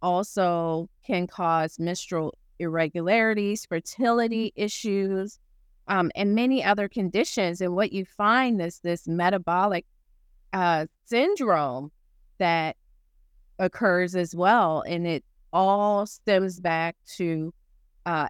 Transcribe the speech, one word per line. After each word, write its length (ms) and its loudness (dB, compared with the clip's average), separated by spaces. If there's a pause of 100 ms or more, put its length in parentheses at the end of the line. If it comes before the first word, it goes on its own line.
also 880 0 (180)
can 200 -2
cause 520 -2
menstrual 560 -4 (240)
irregularities, 1080 0
fertility 920 0
issues, 800 -4 (500)
um, 260 0
and 200 2
many 300 2
other 240 2
conditions. 720 -2
And 160 -2
what 160 0
you 140 -6
find 560 0
is 160 -8
this 280 -4
metabolic, 800 0 (680)
uh, 320 2 (180)
syndrome 880 0 (460)
that 380 0 (840)
occurs 580 2
as 180 -2
well. 520 4
And 200 -4
it 160 -2 (300)
all 540 2
stems 540 0
back 360 -2 (200)
to, 360 -2 (540)
uh, 240 -2